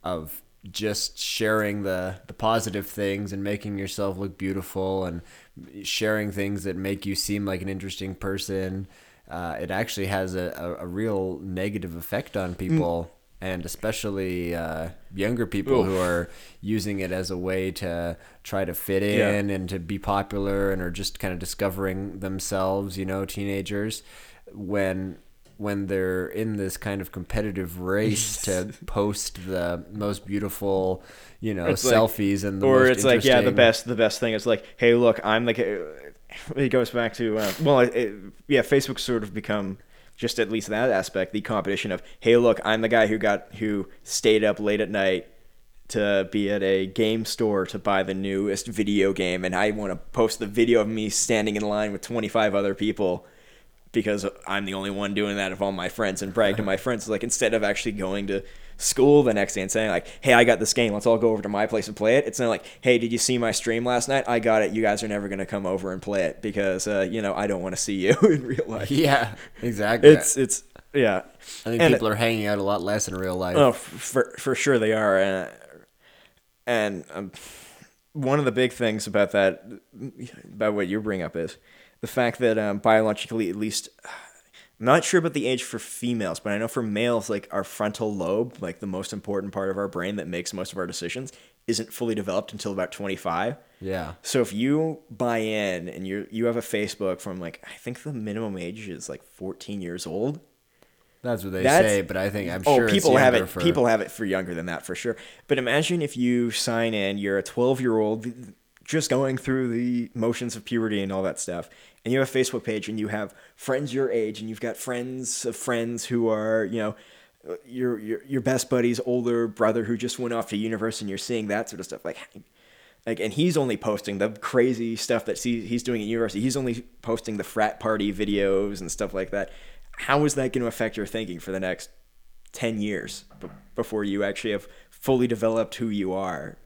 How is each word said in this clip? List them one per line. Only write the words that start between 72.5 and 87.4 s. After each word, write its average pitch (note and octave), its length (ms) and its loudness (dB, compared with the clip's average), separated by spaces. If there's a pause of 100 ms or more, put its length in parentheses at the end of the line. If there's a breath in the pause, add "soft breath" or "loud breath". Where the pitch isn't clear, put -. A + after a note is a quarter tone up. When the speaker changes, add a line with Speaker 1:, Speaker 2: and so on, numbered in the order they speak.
Speaker 1:
a G2 40 -2
lot G2 200 0
less G#2 260 0
in F#2+ 80 -6
real F#2 200 -2
life. F2+ 200 0
Speaker 2:
Oh, C#3 140 8
f-, A2+ 60 0
for, - 600 -4
for C3 160 -2
sure C3+ 240 2
they A2 140 2
are. G#2 260 4
And, F#2+ 320 0 (1160 soft breath)
and, G#2 380 0 (100)
um, F#2+ 180 -8 (800 loud breath)
one C#3 260 2
of D3 60 2
the B2 80 2
big B2 200 2
things G#2+ 340 -2
about G2+ 260 2
that, F#2+ 320 4 (800)
about G#2+ 300 -2
what G2+ 140 0
you G2+ 120 0
bring G2+ 220 -2
up E2 120 -6
is E2 220 -6 (440 soft breath)
the A#2+ 60 -8
fact A#2+ 320 0
that, A#2 200 2
um, G#2 200 0
biologically, A2 720 2
at F#2+ 60 -4
least, G#2+ 320 -4 (160)
I'm - 800 -12
not D3+ 160 8
sure - 160 4
about E3 140 0
the B2 160 -2
age B2+ 160 0
for - 160 -8
females, G#2+ 580 -4
but G#2 140 -4
I G2+ 60 -2
know A2+ 100 -2
for B2+ 140 -4
males, A2 460 0
like, G2+ 220 -4